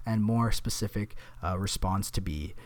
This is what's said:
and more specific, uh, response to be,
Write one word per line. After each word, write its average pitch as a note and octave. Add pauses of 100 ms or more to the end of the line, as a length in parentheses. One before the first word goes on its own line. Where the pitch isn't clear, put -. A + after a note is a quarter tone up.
and A2
more A2+
specific, - (300)
uh, F2+
response G2
to -
be, D2+ (100)